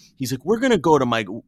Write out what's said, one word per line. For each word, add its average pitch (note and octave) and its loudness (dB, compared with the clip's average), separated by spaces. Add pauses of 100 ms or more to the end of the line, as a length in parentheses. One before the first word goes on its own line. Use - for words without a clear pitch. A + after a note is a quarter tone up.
(180)
He's B2 -8
like, C3 -8
"We're A3 0
gonna A#3+ 2
go D3+ 4
to C3 0
Mike-, A2+ -2 (200)